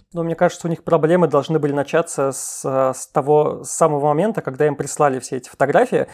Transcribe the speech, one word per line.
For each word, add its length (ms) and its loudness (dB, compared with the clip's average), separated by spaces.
Но 100 -6
мне 140 -4
кажется, 320 0
у 20 -2
них 140 -6
проблемы 420 4
должны 320 2
были 140 0
начаться 580 -2
с, 340 -10
э, 320 0
с 120 -14
того 560 2
самого 420 0
момента, 360 0
когда 260 0
им 80 -4
прислали 420 0
все 200 -8
эти 100 -16
фотографии, 640 0